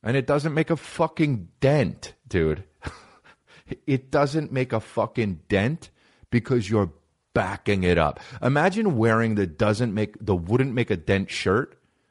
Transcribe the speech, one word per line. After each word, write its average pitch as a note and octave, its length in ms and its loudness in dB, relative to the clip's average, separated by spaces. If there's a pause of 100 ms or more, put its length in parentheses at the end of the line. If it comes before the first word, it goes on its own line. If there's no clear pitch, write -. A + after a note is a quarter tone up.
And A#2 160 -2
it C3 80 -2
doesn't D3 300 0
make D#3+ 160 0
a E3 60 0
fucking D3 720 -2 (100)
dent, C#3 560 0 (120)
dude. D#2+ 360 0 (200)
<laughs> - 80 -12 (920)
It C3 240 -2
doesn't D3 420 0
make B2+ 220 -2
a A2 60 0
fucking G#2+ 680 -4
dent A2 440 0 (400)
because A#2+ 360 0
you're G2+ 240 2 (440)
backing G2 480 -2
it F2+ 160 4
up. D2+ 200 0 (220)
Imagine E3 560 0
wearing A2+ 380 2
the G2+ 100 2
doesn't G#2 480 0
make, G#2 260 -4
the G#2 160 0
wouldn't A2+ 380 0
make A#2+ 160 -2
a G2 80 0
dent G2 320 0
shirt - 500 -2 (320)